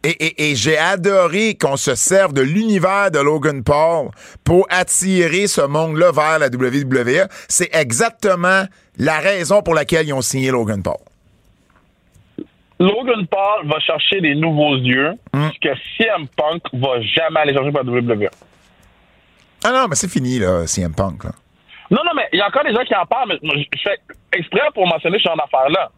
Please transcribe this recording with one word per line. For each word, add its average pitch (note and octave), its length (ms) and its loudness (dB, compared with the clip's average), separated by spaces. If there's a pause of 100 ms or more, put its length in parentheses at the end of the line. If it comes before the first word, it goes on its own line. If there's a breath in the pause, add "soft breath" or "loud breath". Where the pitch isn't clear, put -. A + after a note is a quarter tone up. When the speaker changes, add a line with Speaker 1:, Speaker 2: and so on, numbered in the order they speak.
Speaker 1:
Et, D3 60 0
et, D#3 420 -2
et C#3+ 40 0
j'ai D3+ 240 0
adoré F#3 800 2
qu'on C#3 160 0
se C#3 180 -2
serve F#3 380 2
de C3+ 100 0
l'univers G3 680 2
de D3+ 80 0
Logan C#3+ 440 0
Paul D3+ 460 2 (340 loud breath)
pour F3+ 280 4
attirer F3+ 760 2
ce F#3 160 0
monde-là D#3 500 2
vers D#3 260 2
la C#3+ 100 2
W B2+ 360 0
W B2+ 360 2
E. G3 60 2 (220 loud breath)
C'est - 260 -2
exactement F3+ 880 0 (340 soft breath)
la D#3 200 0
raison F#3+ 440 2
pour E3 120 0
laquelle D#3+ 320 2
ils C#3+ 80 -6
ont C3 80 -2
signé C3 280 -2
Logan G#2+ 320 -2
Paul. - 140 -4 (1800)
Speaker 2:
Logan G#3+ 480 2
Paul G3 380 0
va D#3 140 0
chercher E3 400 -2
des D3+ 140 0
nouveaux D3+ 420 2
yeux, C3 360 0 (200)
Speaker 1:
Mm. D3 220 0
Speaker 2:
ce - 140 -4
que C3+ 60 -2 (220)
C A3+ 100 0 (120)
M D3+ 80 -8 (100)
Punk D#3+ 260 -2 (120)
va B2+ 260 0
jamais D#3+ 400 -2
aller D3 140 0
chercher C#3 180 0
par C#3 120 0
la - 20 -4
W B2 160 0
W G#2+ 240 0
E. - 40 -4 (1300)
Speaker 1:
Ah A3+ 80 2
non, C4 160 2
mais D3+ 80 -4
c'est F#3 140 -4
fini, B2+ 280 -2
là, F2+ 280 0
C F#2 160 -4
M E2+ 100 -4
Punk, F#2+ 320 -4
là. - 60 -10 (640 loud breath)
Speaker 2:
Non, C4 100 2
non, F4 120 0
mais A#3+ 160 -4
il E3+ 80 0
y - 20 2
a G3+ 60 0
encore C#4+ 160 0
des C4 100 0
gens B3 100 2
qui A#3+ 120 -2
en F3+ 100 0
parlent, A#3+ 220 -2
mais E3 140 -4
moi, D3+ 140 -4
je, D3 60 -4 (160)
je - 40 -10
fais G3+ 160 -2 (380)
exprès F#3+ 380 -2
pour G3 120 0
mentionner E3+ 320 0
ce - 60 0
genre E3 120 0
d'affaire-là. C#3+ 600 0